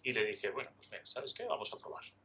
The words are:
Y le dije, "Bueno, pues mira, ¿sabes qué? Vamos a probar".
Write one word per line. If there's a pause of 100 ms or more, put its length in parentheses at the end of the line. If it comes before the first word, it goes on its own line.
Y
le
dije,
"Bueno,
pues
mira,
¿sabes
qué?
Vamos
a
probar". (200)